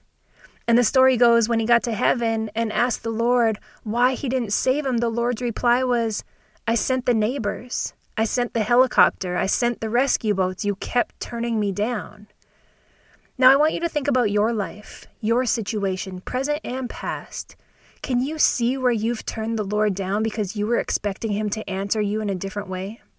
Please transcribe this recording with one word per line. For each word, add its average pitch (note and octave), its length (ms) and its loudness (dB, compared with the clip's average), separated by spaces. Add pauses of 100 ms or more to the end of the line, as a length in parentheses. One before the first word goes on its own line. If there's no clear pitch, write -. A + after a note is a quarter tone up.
(680)
And A3+ 100 4
the A#3+ 60 4
story C4 320 4
goes, A#3 320 4
when A3+ 140 2
he A3+ 40 0
got A#3 180 4
to A#3 100 -2
heaven A3+ 600 0
and A3+ 200 -2
asked - 300 -2
the A#3 60 -4
Lord A#3 480 2 (260)
why A#3+ 320 2
he - 120 -4
didn't B3 240 0
save C#4 340 2
him, B3 120 0
the A#3 120 0
Lord's A#3 320 -2
reply B3 400 0
was, A#3 440 0 (420)
"I A#3 80 2
sent B3+ 300 2
the B3 80 4
neighbors. G#3+ 800 -2 (240)
I A3 80 2
sent A#3+ 280 0
the A3+ 100 2
helicopter. F#3+ 760 2
I F#3+ 80 0
sent A#3+ 340 0
the A3 100 -4
rescue A3+ 440 0
boats. F#3 320 0
You G3+ 100 0
kept - 460 -4
turning A#3 360 -4
me G#3 140 0
down." G3+ 560 -4 (1120)
Now, B3+ 140 6
I C#4 60 4
want D4+ 160 2
you E4+ 80 -4
to E4+ 80 0
think C#4 180 -4
about A#3+ 240 2
your G#3 220 2
life, G3 540 -8 (120)
your A#3 260 0
situation, F#3+ 760 -4
present C4+ 420 -4
and B3+ 260 -4
past. - 680 -8 (440)
Can B3 200 0
you D4+ 180 -4
see B3 380 0
where B3+ 160 2
you've A#3 320 -2
turned A3+ 340 -4
the G3+ 60 -2
Lord G#3 280 0
down G3 300 -2
because G#3+ 320 -2
you G#3 100 -2
were A3+ 140 0
expecting - 540 -2
him G#3 160 0
to - 200 -6
answer G3+ 300 -2
you G#3+ 220 0
in G#3 80 -2
a F#3+ 60 0
different F#3+ 340 -6
way? F#3+ 320 -6 (180)